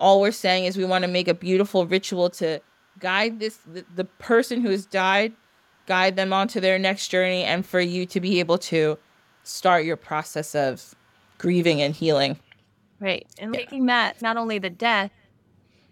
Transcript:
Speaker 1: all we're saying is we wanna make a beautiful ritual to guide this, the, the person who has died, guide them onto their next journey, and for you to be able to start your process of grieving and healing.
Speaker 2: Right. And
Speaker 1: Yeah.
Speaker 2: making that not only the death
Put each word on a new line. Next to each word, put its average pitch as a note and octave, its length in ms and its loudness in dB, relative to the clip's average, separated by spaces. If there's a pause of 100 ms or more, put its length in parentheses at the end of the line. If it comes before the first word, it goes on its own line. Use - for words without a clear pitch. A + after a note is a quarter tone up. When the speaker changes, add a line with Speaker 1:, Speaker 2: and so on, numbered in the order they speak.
Speaker 1:
all G3 180 6
we're G3+ 120 4
saying F#3 340 0
is F#3 120 -2
we F#3+ 80 -2
wanna F#3 220 0
make F3+ 220 0
a E3+ 40 4
beautiful F#3 540 2
ritual F3+ 440 0
to D#3+ 280 -4 (400)
guide G#3 400 -2
this, A3 180 -8
the, E3+ 280 -18 (100)
the F#3 100 -4
person A#3 560 0
who A#3+ 80 0
has G3 160 -2
died, F#3+ 460 0 (540)
guide F#3 320 2
them F#3+ 160 0
onto G3 260 0
their F#3 200 2
next F#3+ 300 -2
journey, F#3 340 0
and E3+ 220 -2
for - 140 0
you F3+ 280 -2
to G3 120 -4
be F3+ 200 0
able E3+ 180 0
to D#3 400 0 (460)
start F3 420 2
your E3 120 -4
process - 580 -6
of C3+ 380 -2 (440)
grieving E3+ 440 2
and C#3+ 140 0
healing. C#3+ 420 0 (600)
Speaker 2:
Right. G3 280 -6 (100)
And A3 160 -10
Speaker 1:
Yeah. A#3+ 60 -4
Speaker 2:
making B3+ 280 -4
that A#3+ 340 0
not A3+ 160 -2
only A3+ 220 -4
the F#3+ 100 -6
death G3+ 420 0 (800)